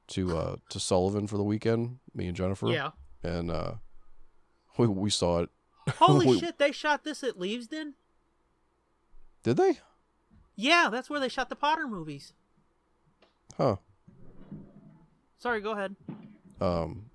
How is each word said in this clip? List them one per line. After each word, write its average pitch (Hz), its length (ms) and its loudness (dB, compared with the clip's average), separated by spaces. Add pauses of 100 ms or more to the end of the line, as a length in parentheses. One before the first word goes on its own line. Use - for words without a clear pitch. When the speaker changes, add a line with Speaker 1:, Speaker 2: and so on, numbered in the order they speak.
Speaker 1:
To, 90 280 0
uh, 87 180 -2 (140)
to 98 100 -10
Sullivan 98 460 2
for 104 120 -6
the 101 60 0
weekend, 113 560 -2 (140)
me 92 140 -6
and 87 100 -6
Jennifer. 95 300 -2
Speaker 2:
Yeah. 147 240 -2 (320)
Speaker 1:
And, 85 260 -4
uh, 82 260 -4 (1000)
we, 123 100 6
we 101 220 2
saw 87 300 4
it. 87 100 0 (380)
<laughs> - 100 -2
Speaker 2:
Holy 349 300 8
Speaker 1:
We - 120 8
Speaker 2:
shit, 339 200 -4
they 285 140 4
shot 294 320 -2
this 302 180 -8
at 220 140 -4
Leavesden? 247 560 -6 (1500)
Speaker 1:
Did 120 140 2
they? 359 220 4 (760)
Speaker 2:
Yeah, 285 360 4
that's 254 180 -6
where 294 120 -4
they 254 80 0
shot 254 200 -4
the 254 60 -8
Potter 311 320 0
movies. 156 460 -10 (1200)
Speaker 1:
Huh. 123 220 2 (1600)
Speaker 2:
Sorry, 233 240 -2
go 208 100 -6
ahead. 202 240 -6 (640)
Speaker 1:
Um, 90 560 -2